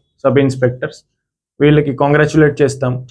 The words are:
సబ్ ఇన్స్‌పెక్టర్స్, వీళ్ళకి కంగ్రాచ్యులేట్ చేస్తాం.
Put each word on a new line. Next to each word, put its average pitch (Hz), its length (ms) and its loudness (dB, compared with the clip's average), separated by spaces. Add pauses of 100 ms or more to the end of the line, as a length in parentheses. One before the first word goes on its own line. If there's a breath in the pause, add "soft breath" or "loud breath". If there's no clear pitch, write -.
(240)
సబ్ 135 160 2
ఇన్స్‌పెక్టర్స్, 131 640 -4 (560)
వీళ్ళకి 143 360 2
కంగ్రాచ్యులేట్ 151 680 2
చేస్తాం. 127 500 -4